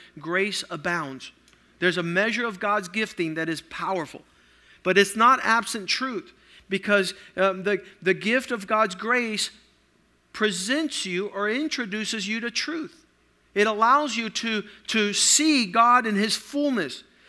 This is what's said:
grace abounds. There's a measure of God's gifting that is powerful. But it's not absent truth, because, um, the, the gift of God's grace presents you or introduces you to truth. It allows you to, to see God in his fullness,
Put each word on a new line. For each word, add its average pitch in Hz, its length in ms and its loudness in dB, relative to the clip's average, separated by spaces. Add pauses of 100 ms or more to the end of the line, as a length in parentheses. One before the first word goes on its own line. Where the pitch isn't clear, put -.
(180)
grace 180 520 -2
abounds. 156 600 -6 (480)
There's 175 200 2
a 175 40 0
measure 208 440 0
of 208 120 -6
God's 208 300 0
gifting 175 460 -4
that 160 140 -4
is 156 120 -4
powerful. 170 640 -6 (600)
But 180 160 4
it's 196 160 6
not 240 300 6
absent 220 440 0
truth, 254 440 -4 (360)
because, 196 460 0 (220)
um, 190 260 0
the, 196 200 -2 (200)
the 185 120 2
gift 220 360 0
of 208 160 -6
God's 214 300 0
grace 220 540 -2 (800)
presents 214 720 -2
you 185 220 -4
or 202 200 -4
introduces 220 800 -4
you 220 120 -4
to 226 100 -6
truth. - 560 -6 (480)
It 208 120 4
allows 226 520 2
you 226 100 -4
to, 214 360 -4 (240)
to 208 260 0
see 294 500 4
God 233 420 6
in 214 80 0
his 208 220 0
fullness, 254 680 -2 (240)